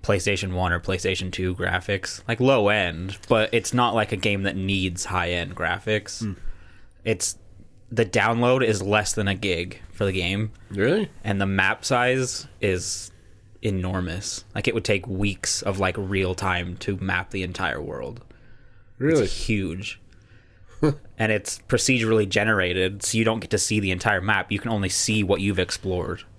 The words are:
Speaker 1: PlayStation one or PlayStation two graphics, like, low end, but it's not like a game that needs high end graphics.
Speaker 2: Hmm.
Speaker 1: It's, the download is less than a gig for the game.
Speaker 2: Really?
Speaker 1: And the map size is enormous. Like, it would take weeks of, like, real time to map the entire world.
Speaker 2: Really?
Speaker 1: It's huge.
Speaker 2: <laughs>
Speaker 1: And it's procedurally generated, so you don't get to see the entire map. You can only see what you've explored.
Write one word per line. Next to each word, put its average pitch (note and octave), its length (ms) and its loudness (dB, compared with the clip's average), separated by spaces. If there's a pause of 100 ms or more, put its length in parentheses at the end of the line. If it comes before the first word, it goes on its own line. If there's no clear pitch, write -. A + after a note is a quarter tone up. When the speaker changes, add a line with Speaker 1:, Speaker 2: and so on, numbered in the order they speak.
Speaker 1:
PlayStation G2 500 0
one F2+ 180 0
or F2 80 2
PlayStation F#2 520 -2
two F#2 240 -2
graphics, F#2 720 -4
like, A#2 120 -2
low B2 300 6
end, F#2 480 0 (100)
but A2 260 4
it's A#2 200 2
not A#2+ 220 2
like G#2+ 160 2
a G#2+ 60 -2
game G2 260 0
that G2 120 0
needs F#2+ 500 0
high F2 260 0
end E2+ 240 -4
graphics. F2+ 680 -2
Speaker 2:
Hmm. G2+ 120 -4 (680)
Speaker 1:
It's, - 340 -2 (520)
the A2+ 160 2
download A#2+ 600 4
is G#2+ 160 2
less G#2 320 2
than G2+ 160 0
a G2 60 0
gig F2 460 -2 (100)
for - 140 -4
the F#2+ 60 2
game. F#2+ 400 -2 (180)
Speaker 2:
Really? C#3+ 400 2 (140)
Speaker 1:
And G2+ 180 0
the G2 40 2
map F#2+ 400 2
size B2+ 600 0 (120)
is - 520 -2 (500)
enormous. F#2 800 -2 (100)
Like, G#2 140 -2
it A#2 60 2
would A2 120 -2
take G2+ 220 0
weeks G2 540 -2
of, G2 180 -2
like, F#2+ 180 2
real F#2+ 380 0
time F2+ 420 -2
to G2+ 200 -4
map F#2 340 -2
the F#2+ 120 -2
entire E2+ 380 -4
world. C#2+ 400 -8 (760)
Speaker 2:
Really? C#3+ 260 4
Speaker 1:
It's F#2 100 0 (140)
huge. F#2+ 540 -2 (800)
Speaker 2:
<laughs> D3 120 4 (260)
Speaker 1:
And A2 120 2
it's - 260 -2 (100)
procedurally A2+ 640 4
generated, G2 720 2
so - 160 0
you A2+ 60 4
don't A2 160 2
get - 100 -10
to G#2+ 80 0
see G#2+ 220 2
the G2 100 2
entire F#2 320 2
map. G2 300 0
You G2+ 80 0
can A#2 100 -6
only G2 200 0
see G#2+ 340 0
what F#2 180 2
you've G2 160 0
explored. F2+ 640 -2 (180)